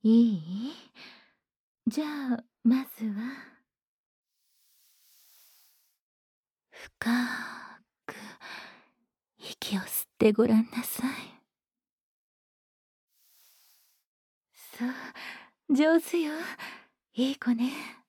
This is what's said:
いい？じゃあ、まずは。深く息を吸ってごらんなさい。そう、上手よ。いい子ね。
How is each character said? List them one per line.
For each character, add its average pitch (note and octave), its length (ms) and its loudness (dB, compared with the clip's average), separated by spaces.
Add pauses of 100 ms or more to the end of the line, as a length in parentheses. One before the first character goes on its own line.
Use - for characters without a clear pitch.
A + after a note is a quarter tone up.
い A3+ 320 8
い？ F#3+ 380 -6 (1120)
じ D4 160 -2
ゃ D4+ 40 -4 (280)
あ、 A#3 100 -6 (200)
ま C4 200 6 (120)
ず A3 100 -6
は。 A#3 460 -8 (3250)
深 - 400 -6 (960)
く - 100 -14 (1200)
息 - 380 -6
を F#3 40 0
吸 - 260 -6
っ - 20 -20 (100)
て A3 140 6
ご A3+ 140 4
ら A3+ 100 6
ん A3+ 140 4
な A#3+ 120 -6
さ - 240 -6
い。 C4 60 -2 (3500)
そ - 300 -10
う、 - 920 -6
上 D#4+ 240 6
手 F4 200 -2
よ。 D4+ 120 0 (840)
い C4 180 0
い - 40 -6
子 - 160 0
ね。 A#3+ 200 0 (360)